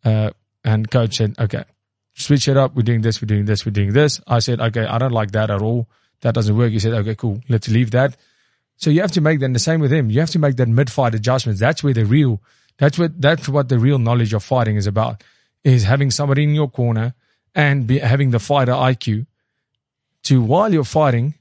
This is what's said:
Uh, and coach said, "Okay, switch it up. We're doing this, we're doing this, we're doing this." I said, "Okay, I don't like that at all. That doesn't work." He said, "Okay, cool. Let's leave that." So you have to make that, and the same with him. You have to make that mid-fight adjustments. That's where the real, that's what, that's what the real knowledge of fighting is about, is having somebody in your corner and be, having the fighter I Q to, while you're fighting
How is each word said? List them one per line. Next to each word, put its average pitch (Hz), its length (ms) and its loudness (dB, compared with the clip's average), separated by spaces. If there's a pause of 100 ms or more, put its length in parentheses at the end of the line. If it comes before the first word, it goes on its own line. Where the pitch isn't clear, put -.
Uh, 110 280 0 (320)
and 110 280 -2
coach 117 260 0
said, 107 220 -2
"Okay, - 240 -4 (520)
switch - 320 0
it 135 100 2
up. 135 180 0
We're 127 80 -2
doing 117 180 0
this, 110 200 -2
we're 110 60 -8
doing 104 180 0
this, 107 200 -2
we're 107 60 -4
doing 101 220 -2
this." 147 340 2
I 120 120 2
said, 117 200 -2
"Okay, 113 260 -2
I 113 120 -4
don't 127 160 -2
like 107 180 -2
that 107 180 0
at 101 120 -2
all. 113 260 -2 (340)
That 117 140 0
doesn't 107 220 0
work." 120 140 2
He 110 80 -2
said, 113 140 0
"Okay, 107 220 -2
cool. 107 320 -4
Let's 113 220 0
leave 113 220 2
that." 131 260 0 (600)
So - 120 -2
you 151 100 4
have 190 140 -2
to 180 80 0
make 151 180 2
that, 135 60 -2
and 127 100 -2
the 120 40 2
same 160 200 0
with 143 140 2
him. 135 160 0
You 110 100 2
have 160 120 0
to 175 80 0
make 139 180 2
that 127 100 2
mid-fight 120 480 0
adjustments. 113 460 -2
That's 143 200 0
where 143 120 0
the 113 120 0
real, 120 360 2 (360)
that's 143 220 2
what, 165 220 -2
that's 151 260 0
what 139 220 -2
the 127 100 2
real 135 200 2
knowledge 117 340 0
of 104 100 -2
fighting 113 320 0
is 101 120 -2
about, 110 360 -4 (400)
is 127 200 4
having 135 280 2
somebody 143 320 0
in 151 100 0
your 151 160 0
corner 117 440 -2 (420)
and 139 320 0
be, 135 120 2
having 135 320 0
the 117 80 0
fighter 131 340 0
I 131 220 0
Q 110 300 -4 (1000)
to, 131 180 4
while 180 320 2
you're 151 100 2
fighting 139 580 0